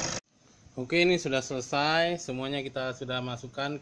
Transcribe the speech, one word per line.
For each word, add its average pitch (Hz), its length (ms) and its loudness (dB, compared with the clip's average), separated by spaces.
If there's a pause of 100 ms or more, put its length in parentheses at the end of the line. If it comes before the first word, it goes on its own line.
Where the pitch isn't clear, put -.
(800)
Oke, 165 240 4
ini 180 160 6
sudah 135 240 0
selesai. 156 800 2
Semuanya 135 400 -4
kita 131 320 -4
sudah 127 240 -4
masukkan 127 640 -6